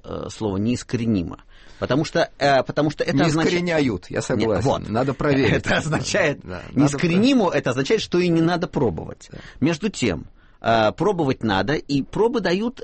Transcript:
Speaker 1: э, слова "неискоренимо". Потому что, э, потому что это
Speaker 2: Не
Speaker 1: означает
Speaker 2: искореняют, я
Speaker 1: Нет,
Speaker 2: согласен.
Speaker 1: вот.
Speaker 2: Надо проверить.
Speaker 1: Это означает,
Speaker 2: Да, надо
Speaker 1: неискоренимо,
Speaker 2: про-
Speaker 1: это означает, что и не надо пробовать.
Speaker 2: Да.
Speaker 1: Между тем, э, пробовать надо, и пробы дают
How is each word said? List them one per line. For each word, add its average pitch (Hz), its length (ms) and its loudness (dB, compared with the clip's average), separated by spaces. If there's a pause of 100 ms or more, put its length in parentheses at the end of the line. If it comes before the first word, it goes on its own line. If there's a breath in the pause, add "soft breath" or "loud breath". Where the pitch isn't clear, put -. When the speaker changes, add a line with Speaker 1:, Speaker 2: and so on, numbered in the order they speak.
Speaker 1:
э, 80 280 -10
слова 104 260 -4
"неискоренимо". 110 880 -2 (340 loud breath)
Потому 127 260 0
что, - 340 -2
э, 139 240 4
потому 151 280 0
что - 120 -4
это 165 140 0
Speaker 2:
Не 180 80 4
Speaker 1:
означает 165 300 2
Speaker 2:
искореняют, 156 540 0
я - 100 -4
Speaker 1:
Нет, 110 60 -2
Speaker 2:
согласен. 110 440 0
Speaker 1:
вот. - 200 0
Speaker 2:
Надо 127 260 0
проверить. 135 380 2 (140)
Speaker 1:
Это - 120 2
означает, 156 680 -2
Speaker 2:
Да, 90 260 -12
надо - 100 -4
Speaker 1:
неискоренимо, 175 680 4
Speaker 2:
про- 147 80 0
Speaker 1:
это 139 120 -2
означает, 135 300 0
что - 200 0
и 180 80 2
не 165 120 2
надо 170 280 0
пробовать. 90 640 -4
Speaker 2:
Да. - 60 -16 (200 loud breath)
Speaker 1:
Между 165 300 0
тем, 101 380 -2 (340 soft breath)
э, 110 320 2
пробовать 165 500 0
надо, 101 320 0
и 143 280 -2
пробы 226 380 0
дают 190 420 -2